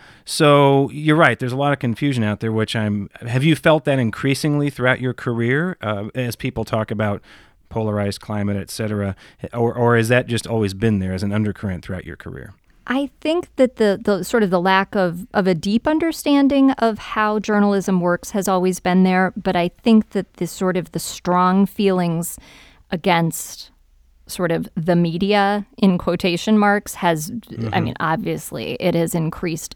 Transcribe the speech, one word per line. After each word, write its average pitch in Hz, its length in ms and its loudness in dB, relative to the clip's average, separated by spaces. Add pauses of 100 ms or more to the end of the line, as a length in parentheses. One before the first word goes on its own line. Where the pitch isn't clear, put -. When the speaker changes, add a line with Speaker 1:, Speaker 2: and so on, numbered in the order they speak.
(240)
Speaker 1:
So 139 680 4
you're 151 260 0
right. 135 200 4
There's 123 140 -4
a 131 60 -4
lot 143 160 0
of 135 60 -4
confusion 123 440 -2
out 104 160 -2
there, 113 140 -2
which 110 240 -2
I'm, 104 320 -2 (100)
have 127 240 -2
you 156 140 4
felt 156 260 4
that 135 160 0
increasingly 139 680 0
throughout 123 320 0
your 127 120 -2
career, 127 680 -2
uh, 104 340 -4
as 123 220 -6
people 117 260 -6
talk 110 280 -4
about 104 300 -2 (460)
polarized 104 540 -4
climate, 101 340 -4
et 95 160 -8
cetera, 104 460 -4 (340)
or, 117 220 0
or 120 240 4
has 113 100 2
that 123 200 2
just 117 200 -4
always 110 260 -2
been 104 260 0
there 92 120 -4
as 95 120 -4
an 101 100 -2
undercurrent 104 500 -4
throughout 90 220 -10
your 80 100 -12
career? 90 380 -14 (340)
Speaker 2:
I 269 220 -2 (100)
think 330 380 -4
that 254 180 4
the, 208 260 2
the 196 220 0
sort 226 200 0
of 185 60 0
the 175 120 2
lack 190 340 0
of, 180 380 -2
of 196 120 2
a 185 80 4
deep 202 320 0
understanding 285 840 2
of 226 280 0
how 214 400 -2
journalism 202 600 2
works 175 320 -2
has 196 160 -2
always 185 320 0
been 185 240 4
there, 185 320 2
but 185 220 -2
I 175 100 0
think 220 440 2
that - 240 -6
the - 120 -4
sort 185 300 -2
of 170 160 -6
the 165 60 -4
strong 185 680 2
feelings 180 720 0 (500)
against 170 800 -2 (640)
sort 175 200 -2
of 165 240 -2
the 170 200 2
media, 196 720 2 (120)
in 185 200 2
quotation 180 600 0
marks, 208 380 2
has, 160 340 0
I - 240 -12
Speaker 1:
Mm-hmm. - 300 -2
Speaker 2:
mean, - 160 -4
obviously, 156 800 -4
it 180 160 0
has 165 180 0
increased 165 640 -4